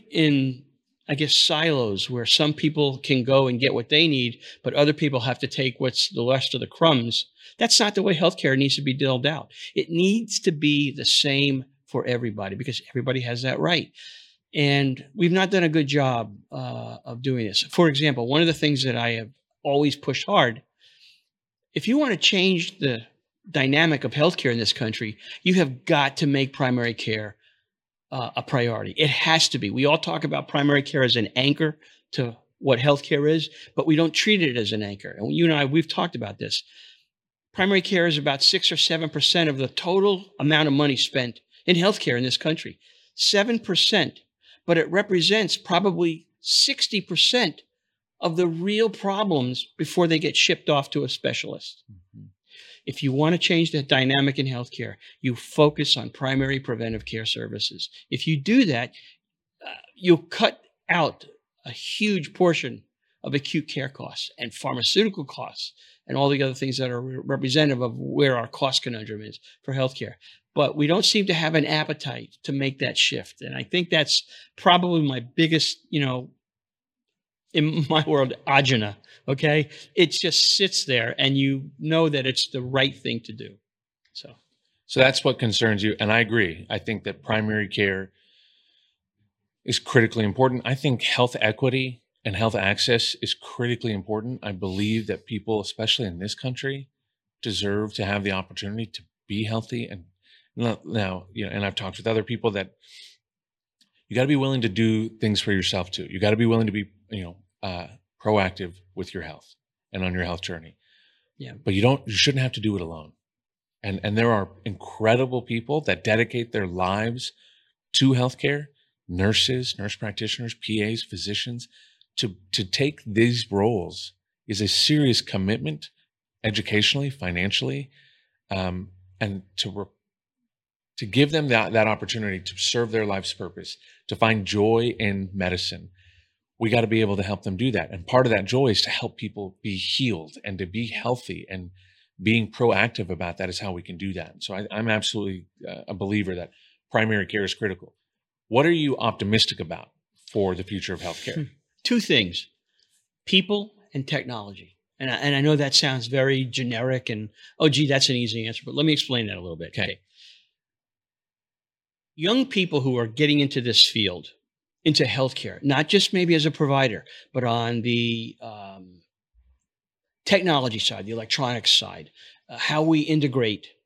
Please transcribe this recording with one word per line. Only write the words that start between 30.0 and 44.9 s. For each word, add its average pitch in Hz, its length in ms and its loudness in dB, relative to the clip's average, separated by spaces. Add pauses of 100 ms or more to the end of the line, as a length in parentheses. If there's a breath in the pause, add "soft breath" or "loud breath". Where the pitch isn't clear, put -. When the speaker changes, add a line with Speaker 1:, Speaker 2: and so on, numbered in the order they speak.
Speaker 1:
about 147 240 -4
primary 143 340 2
care 139 220 0
as 120 140 2
an 110 180 0
anchor 147 420 2 (360 soft breath)
to 120 240 -4 (220)
what 127 200 4
healthcare 143 500 2
is, 156 200 0 (260 loud breath)
but 139 100 0
we 156 120 4
don't 165 160 2
treat 208 280 2
it 127 160 2
as 104 140 0
an 107 100 -2
anchor. 101 360 -10
And 123 160 -2
you 165 100 2
and 165 100 4
I, 143 120 2
we've 156 220 2
talked 180 280 -4
about 104 240 -8
this. - 240 -6 (920 loud breath)
Primary 190 280 4
care 175 260 2
is 151 100 2
about 139 260 0
six - 280 4
or 160 60 -2
seven 160 320 0
percent 156 400 2
of 135 80 -2
the 131 100 0
total 190 580 0 (140)
amount 151 280 4
of 139 60 2
money 143 220 4
spent - 460 -2 (240 soft breath)
in 175 100 4
healthcare 170 420 2
in 123 60 0
this 127 140 0
country. - 420 -6 (340 soft breath)
Seven 220 460 2
percent. - 640 0 (440 soft breath)
But 170 120 4
it 156 140 2